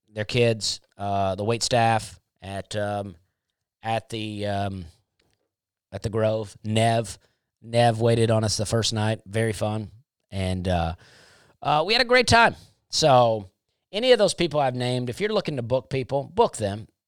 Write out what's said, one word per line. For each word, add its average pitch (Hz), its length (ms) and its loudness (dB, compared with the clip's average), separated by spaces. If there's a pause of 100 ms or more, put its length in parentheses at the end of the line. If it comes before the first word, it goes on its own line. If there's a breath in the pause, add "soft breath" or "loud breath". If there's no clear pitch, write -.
(120)
Their 107 120 -6
kids, 117 560 0 (180)
uh, 98 380 -2
the 101 80 -4
wait 113 180 -2
staff 113 560 2 (240)
at, 95 320 -12
um, 101 400 -6 (680)
at 113 260 -4
the, 107 360 -6
um, 98 380 -4 (1080)
at 95 100 -10
the 113 80 -4
Grove, 110 540 -2
Nev. 110 540 0 (460)
Nev 117 360 2
waited 117 300 4
on 110 140 2
us 104 120 -2
the 104 100 -4
first 117 260 0
night. 110 320 -2
Very 113 280 -2
fun. 107 380 -4 (400)
And, 92 360 -4
uh, 85 280 0 (680 soft breath)
uh, 147 240 0
we 214 80 0
had 247 80 2
a - 20 0
great 247 220 2
time. 226 300 6 (340)
So 120 580 4 (440)
any 240 200 4
of 240 60 6
those 202 160 2
people 151 240 -2
I've 135 160 0
named, 123 340 -2
if 123 120 -8
you're 214 120 -4
looking 175 240 -4
to 123 60 -6
book 123 260 -2
people, 131 360 -4
book 185 320 0
them. 104 320 -6 (200)